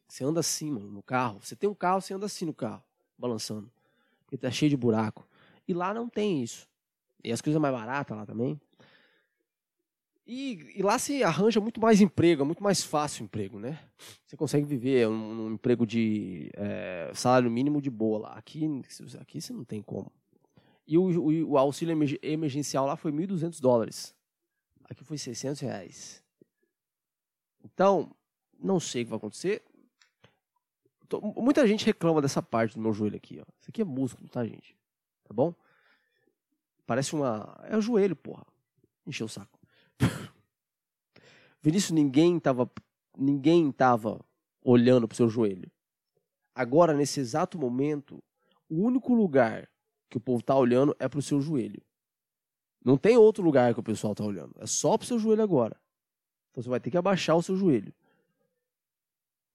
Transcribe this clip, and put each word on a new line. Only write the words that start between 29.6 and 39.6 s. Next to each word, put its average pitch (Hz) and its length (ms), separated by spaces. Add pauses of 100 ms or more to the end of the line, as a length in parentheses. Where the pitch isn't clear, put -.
Tô, - 140
muita 240 460
gente 208 180
reclama 170 340
dessa 143 220
parte 113 320
do 113 80
meu 113 120
joelho 104 220
aqui, - 240
ó. - 60 (160)
Isso - 80
aqui - 120
é 214 40
músculo, 135 420
tá, 123 160
gente? - 320 (480)
Tá - 120
bom? 151 180 (1300)
Parece 127 260
uma, 123 520
é 214 120
o 220 40
joelho, 202 340
porra. - 300 (600)
Encheu 120 220
o - 20
saco. - 300 (400)